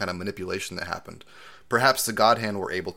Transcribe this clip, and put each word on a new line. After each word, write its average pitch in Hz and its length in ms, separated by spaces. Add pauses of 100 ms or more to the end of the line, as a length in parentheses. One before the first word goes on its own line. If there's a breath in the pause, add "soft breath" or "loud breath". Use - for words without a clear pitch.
kind 92 100
of 90 60
manipulation 92 640
that 87 100
happened. 85 340 (460 loud breath)
Perhaps 127 380
the 117 60
God 110 260
Hand 107 200
were 92 140
able 90 240